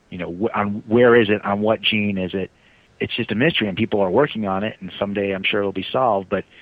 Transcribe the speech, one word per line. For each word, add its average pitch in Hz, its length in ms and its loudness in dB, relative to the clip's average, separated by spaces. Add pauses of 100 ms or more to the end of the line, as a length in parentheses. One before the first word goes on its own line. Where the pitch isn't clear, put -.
You 90 80 -12
know, 85 160 -8
wh-, 104 240 -4
on 104 300 -4
where 120 280 6
is 113 140 6
it, 104 160 0
on 101 160 0
what 107 200 0
gene 104 360 -2
is 92 160 -4
it? 92 160 -4 (500)
It's 131 160 -4
just 117 160 -6
a 107 40 -2
mystery, 123 320 2
and 90 100 -4
people 107 240 0
are 95 80 2
working 110 380 0
on 95 160 -2
it, 110 180 -6
and 92 180 -12
someday 101 340 -2
I'm 92 100 -6
sure 104 160 0
it'll 101 120 0
be 92 180 -6
solved, 110 400 0
but 95 160 -2 (160)